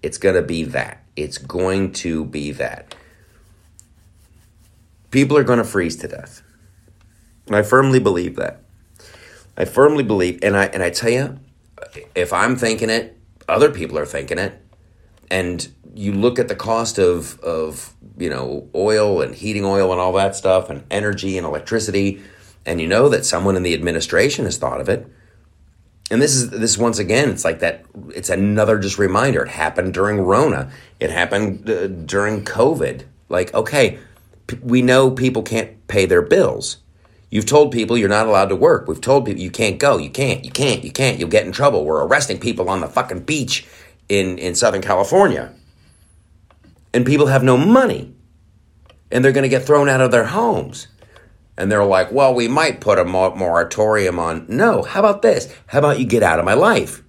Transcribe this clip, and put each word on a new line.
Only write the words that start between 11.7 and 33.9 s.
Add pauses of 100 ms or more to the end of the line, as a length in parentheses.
if
I'm
thinking
it, (300)
other
people
are
thinking
it. (720)
And (280)
you
look
at
the
cost
of,
of, (240)
you
know,
oil
and
heating
oil
and
all
that
stuff
and
energy
and
electricity, (440)
and
you
know
that
someone
in
the
administration
has
thought
of
it. (1040)
And
this
is,
this
once
again,
it's
like
that, (240)
it's
another
just
reminder.
It
happened
during
Rona. (280)
It
happened,
uh,
during
covid. (260)
Like,
okay, (480)